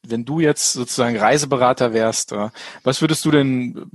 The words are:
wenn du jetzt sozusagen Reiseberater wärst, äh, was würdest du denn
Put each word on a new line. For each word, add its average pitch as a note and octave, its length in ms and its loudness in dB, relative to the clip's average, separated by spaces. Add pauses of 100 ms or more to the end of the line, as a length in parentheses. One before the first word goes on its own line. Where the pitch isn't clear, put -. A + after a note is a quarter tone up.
wenn A#2 180 -6
du D3+ 160 -4
jetzt D3 340 2
sozusagen A#2+ 420 -2
Reiseberater B2+ 760 2
wärst, A2+ 380 0
äh, G#2+ 180 -4 (340)
was B2+ 160 0
würdest D#3 240 0
du D#3+ 60 2
denn C3 640 0